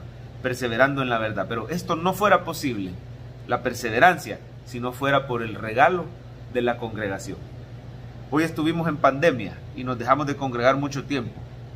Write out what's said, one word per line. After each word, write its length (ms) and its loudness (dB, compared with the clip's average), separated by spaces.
perseverando 600 2
en 80 0
la 100 2
verdad. 280 0
Pero 220 -4
esto 260 -2
no 180 0
fuera 300 4
posible, 480 -4
la 140 0
perseverancia, 760 4
si 140 -8
no 120 -4
fuera 360 2
por 140 -2
el 140 -6
regalo 500 4
de 80 2
la 160 2
congregación. 600 -6
Hoy 120 4
estuvimos 440 0
en 100 0
pandemia 560 4
y 80 -6
nos 140 -2
dejamos 300 2
de 80 0
congregar 420 2
mucho 280 -4
tiempo, 340 -4